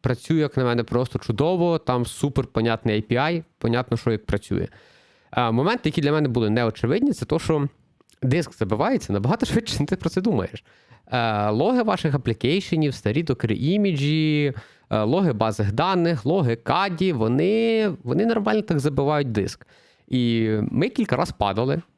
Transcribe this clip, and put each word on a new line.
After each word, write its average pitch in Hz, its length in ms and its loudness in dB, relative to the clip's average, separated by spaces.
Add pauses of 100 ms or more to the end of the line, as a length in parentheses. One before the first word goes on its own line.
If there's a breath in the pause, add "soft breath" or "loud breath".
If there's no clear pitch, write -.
працює, 156 380 0
як 147 180 0
на 131 80 2
мене, 120 200 0
просто - 340 -2
чудово. 165 600 0
Там 123 280 0
супер 139 400 -2
понятний 113 560 0
A 107 100 -4
P 120 60 2
I, 160 260 0 (140)
понятно, 117 380 0
що 120 140 0
як 107 160 -2
працює. 95 420 -2 (640 soft breath)
Е, 123 180 0
моменти, 156 340 2
які 160 160 0
для 143 120 2
мене 151 160 2
були 113 220 2
неочевидні, 123 640 0
це - 120 -4
то, 156 140 -2
що 147 300 0 (540)
диск 139 320 0
забивається 113 580 0
набагато 113 340 0
швидше, - 340 -2
ніж 147 80 -2
ти 185 80 -2
про - 140 -4
це 185 100 -2
думаєш. 175 440 -4 (480 soft breath)
Е, 110 380 0
логи 202 320 2
ваших 185 320 0
аплікейшенів, 143 800 0
старі 120 280 -2
докери 120 340 -2
іміджі, 151 960 0 (360 loud breath)
е, 107 120 0
логи 156 300 2
бази 107 400 0
даних, 170 520 0
логи 143 320 2
каді, 180 560 -2
вони, 202 760 2 (140)
вони 143 240 0
нормально 214 360 0
так 170 180 0
забивають 143 520 0
диск. 98 340 -2 (420 soft breath)
І 117 520 2
ми 147 280 0
кілька 214 280 0
раз 170 160 -2
падали 127 500 -2 (160)